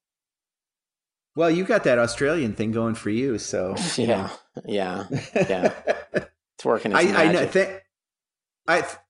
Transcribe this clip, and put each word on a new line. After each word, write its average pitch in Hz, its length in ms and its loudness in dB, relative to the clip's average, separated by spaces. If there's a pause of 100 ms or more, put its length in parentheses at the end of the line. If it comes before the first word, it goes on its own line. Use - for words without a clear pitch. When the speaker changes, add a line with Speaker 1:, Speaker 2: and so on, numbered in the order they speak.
(1300)
Speaker 1:
Well, 165 160 2
you 180 140 2
got 208 200 0
that 123 140 4
Australian 135 540 0
thing 110 200 -2
going 113 220 0
for 110 140 -6
you. 113 300 0
So, 95 360 -4 (220)
you 117 100 0
Speaker 2:
Yeah, 101 220 0 (280)
Speaker 1:
know. - 100 -12
Speaker 2:
yeah, 95 400 -4 (280)
yeah. 180 440 0
Speaker 1:
<laughs> - 460 -4 (320)
Speaker 2:
It's - 80 -18
working 113 280 0
its 151 80 4
Speaker 1:
I, 185 240 4
I - 20 6
know. 170 60 4
Speaker 2:
magic. 156 200 0
Speaker 1:
Th-, 185 280 0 (880)
I, 160 180 2 (240)